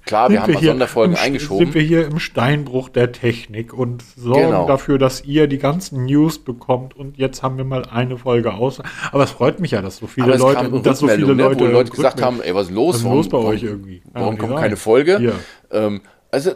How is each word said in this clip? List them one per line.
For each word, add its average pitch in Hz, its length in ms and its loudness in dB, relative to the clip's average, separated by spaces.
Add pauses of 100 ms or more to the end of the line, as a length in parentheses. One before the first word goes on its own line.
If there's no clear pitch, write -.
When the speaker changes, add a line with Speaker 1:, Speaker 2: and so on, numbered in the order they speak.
Speaker 1:
Klar, - 220 4
Speaker 2:
Sind 202 40 6
Speaker 1:
wir 202 80 2
haben 208 60 -2
Speaker 2:
wir 185 80 4
Speaker 1:
mal - 60 0
Speaker 2:
hier 156 100 4
Speaker 1:
Sonderfolgen 120 420 2
Speaker 2:
im - 60 -2
St-, 92 60 0
Speaker 1:
eingeschoben. 147 400 -2
Speaker 2:
sind 147 100 -4
wir 160 80 2
hier 165 240 2
im 151 100 -4
Steinbruch 131 720 -2
der 123 220 0
Technik 117 640 -6
und 120 300 -6 (120)
sorgen 123 320 2
Speaker 1:
Genau. 90 200 2
Speaker 2:
dafür, 139 300 0
dass 135 280 0
ihr 147 220 2
die 139 120 -2
ganzen 139 460 -4
News 151 340 2
bekommt 127 560 -6
und 135 220 -16
jetzt 131 260 -4
haben 131 140 -4
wir 131 80 -6
mal 131 200 -4
eine 123 320 -4
Folge 120 380 0
aus. 131 260 -4 (300)
Aber 139 120 2
es 127 60 0
freut - 300 -2
mich 165 120 -4
ja, 101 120 -2
dass 95 140 -10
so 110 100 -12
viele 127 180 -2
Speaker 1:
Aber 131 100 4
es 123 60 4
Speaker 2:
Leute, 131 140 4 (140)
Speaker 1:
kam 127 120 -2
Speaker 2:
dass 135 180 2
so 147 60 0
Speaker 1:
Rückmeldungen, 135 300 4
Speaker 2:
viele 131 140 4
Speaker 1:
ne, 135 40 2
Speaker 2:
Leute 139 120 -2
Speaker 1:
wo 117 60 4
Leute 120 200 4
gesagt 131 240 0
Speaker 2:
Rückmeldungen 127 240 -2
Speaker 1:
haben, - 100 -8
„Ey, 90 60 0
was 98 140 0
ist 90 40 -10
los? 123 220 2
Speaker 2:
„Was - 60 -2
ist - 40 -4
Speaker 1:
Warum, 123 120 2
Speaker 2:
los 160 120 0
bei 143 80 -2
Speaker 1:
warum, 113 140 0
Speaker 2:
euch 107 120 -2
irgendwie?“ 98 380 -10 (120)
Speaker 1:
warum 110 200 -4
Speaker 2:
Ja, 107 60 -8
Speaker 1:
kommt 110 140 -4
Speaker 2:
die - 20 -4
Speaker 1:
keine 113 200 0
Speaker 2:
sagen, - 20 -10
Speaker 1:
Folge?“ 147 420 4
Speaker 2:
hier. 117 140 0 (380)
Speaker 1:
Ähm, 104 300 -2 (280)
also 143 260 -2